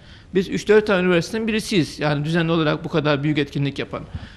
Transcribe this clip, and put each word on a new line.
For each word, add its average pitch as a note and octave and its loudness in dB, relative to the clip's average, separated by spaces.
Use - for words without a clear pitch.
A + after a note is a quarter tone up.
Biz F#3+ 0
üç - -6
dört G#3 6
tane F#3+ 2
üniversitenin F3+ 0
birisiyiz. G#3+ 0
Yani D3 0
düzenli E3 0
olarak D#3 0
bu D#3 -6
kadar D3 0
büyük D3+ 0
etkinlik C#3+ -2
yapan, - -8